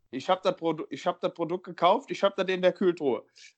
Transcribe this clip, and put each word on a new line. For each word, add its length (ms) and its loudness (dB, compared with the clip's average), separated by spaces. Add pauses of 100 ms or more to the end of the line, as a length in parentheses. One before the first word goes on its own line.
(120)
ich 180 -6
hab 140 0
das 120 0
Produ-, 340 -4
ich 180 -12
hab 140 -2
das 120 -4
Produkt 320 -6
gekauft, 460 2
ich 120 -2
hab 120 2
das 120 -2
in 140 -2
der 120 4
Kühltruhe. 500 0 (340)